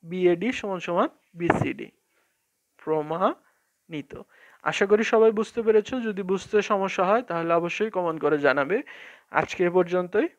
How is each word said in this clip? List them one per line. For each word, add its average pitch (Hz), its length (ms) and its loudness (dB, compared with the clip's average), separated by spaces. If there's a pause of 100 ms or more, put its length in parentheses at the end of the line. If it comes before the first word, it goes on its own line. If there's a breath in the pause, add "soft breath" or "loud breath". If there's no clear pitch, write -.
বিএডি 180 480 2
সমান 196 280 -6
সমান 185 300 0 (240)
বিসিডি। 151 540 -2 (920)
প্রমাণিত। 156 1300 -6 (520 soft breath)
আশা 202 220 0
করি 214 180 4
সবাই 220 280 6
বুঝতে 214 300 -4
পেরেছো। 214 400 2
যদি 214 220 -4
বুঝতে 190 380 -2
সমস্যা 190 440 -2
হয় 220 180 2
তাহলে 170 300 -4
অবশ্যই 170 380 -2
comment 170 300 -2
করে 151 160 2
জানাবে। 143 400 2 (540 loud breath)
আজকে - 340 -2
এ 175 60 0
পর্যন্তই। 180 560 0 (120)